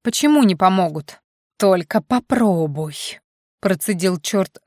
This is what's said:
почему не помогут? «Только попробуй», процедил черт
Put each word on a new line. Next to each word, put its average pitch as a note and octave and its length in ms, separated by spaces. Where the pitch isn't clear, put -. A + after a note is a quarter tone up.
почему D4 420
не F#3+ 100
помогут? F3 680
«Только F#3 440
попробуй», D#3 1160
процедил F#3 600
черт - 460